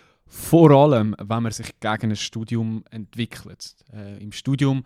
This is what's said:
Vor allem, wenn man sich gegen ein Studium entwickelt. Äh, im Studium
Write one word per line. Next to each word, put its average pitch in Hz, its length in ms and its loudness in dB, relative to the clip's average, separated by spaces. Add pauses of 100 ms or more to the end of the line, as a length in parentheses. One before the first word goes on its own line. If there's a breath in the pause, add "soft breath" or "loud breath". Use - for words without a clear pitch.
(260 soft breath)
Vor 160 440 4
allem, 135 480 4
wenn 113 240 -6
man 110 100 -6
sich - 280 -16
gegen 110 300 -4
ein 104 60 -4
Studium 113 760 -8
entwickelt. - 840 -14 (180)
Äh, 101 300 -18
im 104 100 -14
Studium 135 540 -2